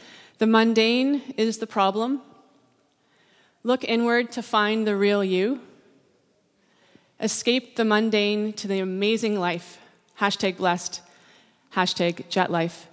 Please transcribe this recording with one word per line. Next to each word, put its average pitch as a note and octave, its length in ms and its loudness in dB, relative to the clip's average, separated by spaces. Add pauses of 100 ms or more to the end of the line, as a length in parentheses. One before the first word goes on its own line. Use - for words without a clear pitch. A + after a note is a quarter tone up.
(440)
The A3 60 4
mundane A3+ 720 4 (160)
is A3 180 0
the A3+ 100 -6
problem. A3 540 0 (1400)
Look B3 200 0
inward A#3 500 0
to A#3+ 100 -8
find G#3+ 440 0
the G#3 80 0
real G3+ 300 2
you. F#3+ 360 0 (1600)
Escape - 580 -2
the A3+ 100 2
mundane G#3 680 0
to G#3 160 -10
the F#3+ 120 -2
amazing G#3 600 -2
life. F3 380 -4 (420)
Hashtag G3 380 0
blessed. F3 420 -2 (720)
Hashtag F3+ 560 -2
jet - 220 0
life. E3+ 420 -4